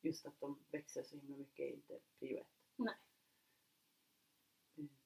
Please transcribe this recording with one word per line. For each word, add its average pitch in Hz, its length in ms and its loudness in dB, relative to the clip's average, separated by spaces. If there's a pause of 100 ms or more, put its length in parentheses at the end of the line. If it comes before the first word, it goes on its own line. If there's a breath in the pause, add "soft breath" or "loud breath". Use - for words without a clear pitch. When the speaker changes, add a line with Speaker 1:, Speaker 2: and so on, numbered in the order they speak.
Speaker 1:
just 156 240 4
att 139 140 -8
de 143 180 0 (120)
växer 147 320 -2
så - 140 -8
himla 139 200 -6
mycket 139 240 -6
är 139 120 2
inte - 260 -8 (200)
prio 131 200 0
ett. - 80 -4 (300)
Speaker 2:
Nej. 226 180 6 (1800 soft breath)
Speaker 1:
Mm. 147 120 0 (180)